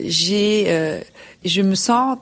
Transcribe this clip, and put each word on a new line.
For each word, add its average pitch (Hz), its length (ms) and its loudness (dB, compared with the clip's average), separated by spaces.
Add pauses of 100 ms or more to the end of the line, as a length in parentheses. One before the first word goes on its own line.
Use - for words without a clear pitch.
j'ai, 202 680 0
euh, 160 320 -2 (440)
je 180 160 -2
me 196 140 2
sens 247 480 0